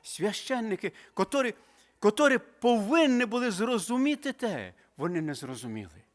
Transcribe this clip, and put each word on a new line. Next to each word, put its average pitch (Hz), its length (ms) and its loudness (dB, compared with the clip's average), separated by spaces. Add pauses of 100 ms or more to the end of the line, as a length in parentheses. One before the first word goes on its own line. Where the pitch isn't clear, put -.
священники, 208 880 -4 (220)
котрі, 247 400 0 (440)
котрі 254 400 4
повинні 247 880 2
були 240 260 -2
зрозуміти 247 800 -2
те, 127 420 -6 (220)
вони 170 240 -2
не 151 140 -4
зрозуміли. 113 680 -10 (120)